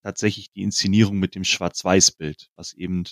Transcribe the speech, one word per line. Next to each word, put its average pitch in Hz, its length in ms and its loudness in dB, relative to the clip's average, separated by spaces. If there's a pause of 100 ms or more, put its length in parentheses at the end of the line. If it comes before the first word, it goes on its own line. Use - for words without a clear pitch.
tatsächlich 101 480 -4
die 98 100 -10
Inszenierung 101 580 2
mit 92 160 -2
dem 95 80 -6
Schwarz-Weiß-Bild, - 1120 0
was - 180 -16
eben 90 380 -4